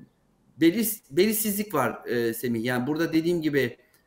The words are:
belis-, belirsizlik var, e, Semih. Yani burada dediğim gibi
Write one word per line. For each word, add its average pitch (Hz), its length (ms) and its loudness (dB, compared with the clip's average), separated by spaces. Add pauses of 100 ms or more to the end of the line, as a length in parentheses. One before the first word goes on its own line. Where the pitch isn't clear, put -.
(600)
belis-, 190 500 2
belirsizlik 208 640 0
var, 123 320 -2
e, 117 280 0
Semih. 117 300 -4
Yani 123 220 -2
burada 156 260 0
dediğim 165 300 2
gibi 139 340 0 (300)